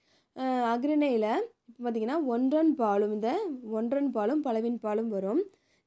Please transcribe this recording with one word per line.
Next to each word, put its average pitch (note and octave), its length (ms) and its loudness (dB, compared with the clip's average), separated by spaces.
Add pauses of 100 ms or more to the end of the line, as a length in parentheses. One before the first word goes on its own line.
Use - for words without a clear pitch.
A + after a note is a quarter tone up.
(360)
அ, B3+ 80 -8 (240)
அஃறிணையில B3 600 2 (400)
இப்போ A#3+ 140 -18
பார்த்தீங்கன்னா A#3+ 440 -2
ஒன்றன் C4+ 500 2
பாலும், G#3 380 2
இந்த G#3+ 160 -2 (420)
ஒன்றன் A#3+ 400 0
பாலும் A#3 300 0
பலவின் A#3 380 -2
பாலும் G#3+ 300 -2
வரும். G3+ 320 0 (460)